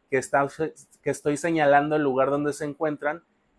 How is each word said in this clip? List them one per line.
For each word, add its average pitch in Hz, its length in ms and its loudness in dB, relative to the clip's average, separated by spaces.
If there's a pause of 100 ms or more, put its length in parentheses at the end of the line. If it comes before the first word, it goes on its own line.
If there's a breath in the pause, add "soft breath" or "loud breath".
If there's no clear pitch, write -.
que 135 80 0
está, 139 300 0 (560)
que 147 60 -4
estoy 147 280 -2
señalando 151 580 2
el 151 80 2
lugar 135 260 2
donde 143 240 0
se 151 120 -8
encuentran 147 580 -6 (360)